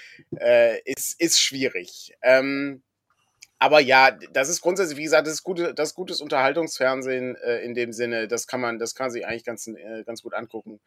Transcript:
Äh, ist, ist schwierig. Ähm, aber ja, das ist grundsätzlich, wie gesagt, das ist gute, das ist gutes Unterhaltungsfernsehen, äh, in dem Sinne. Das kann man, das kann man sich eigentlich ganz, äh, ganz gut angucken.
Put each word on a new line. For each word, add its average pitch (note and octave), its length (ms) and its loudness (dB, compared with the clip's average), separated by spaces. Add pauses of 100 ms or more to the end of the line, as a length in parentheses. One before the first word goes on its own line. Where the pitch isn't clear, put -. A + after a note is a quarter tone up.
(400)
Äh, A#2 460 4
ist, - 340 -8
ist E3 220 2
schwierig. - 800 -6
Ähm, C3+ 640 2 (760)
aber G#3 200 8
ja, C3 320 8
das F#3 380 -2
ist - 120 -4
grundsätzlich, F3 360 0
wie D3+ 60 -8
gesagt, D#3 240 2
das D#3 80 -6
ist - 80 -10
gute, E3+ 300 -4
das D3+ 180 -2
ist - 40 -20
gutes F3+ 260 -8
Unterhaltungsfernsehen, C3 1160 -2
äh, A#2 260 -4
in A#2+ 120 -6
dem A#2 180 -2
Sinne. A#2 340 -4
Das A2+ 200 -4
kann B2+ 140 -6
man, A#2 180 -4
das A2+ 160 -8
kann C3 100 -6
man B2 60 -6
sich A2+ 140 -8
eigentlich A2+ 200 -10
ganz, A2+ 220 -10
äh, A2 380 -14
ganz A#2 180 -12
gut A#2 100 -12
angucken. A2 540 -12